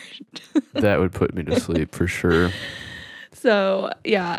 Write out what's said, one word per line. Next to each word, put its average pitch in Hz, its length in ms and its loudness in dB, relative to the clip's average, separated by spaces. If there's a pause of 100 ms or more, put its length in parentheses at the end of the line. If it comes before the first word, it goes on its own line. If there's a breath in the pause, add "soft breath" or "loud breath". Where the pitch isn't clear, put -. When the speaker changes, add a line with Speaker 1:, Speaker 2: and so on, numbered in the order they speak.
Speaker 1:
<laughs> - 680 -6
Speaker 2:
That 104 260 4
would 92 100 2
put - 240 0
me 87 80 -4
to - 160 0
sleep 82 340 -2
for - 140 0
sure. 87 460 2 (800 loud breath)
Speaker 1:
So, 196 580 2 (140)
yeah, 185 340 0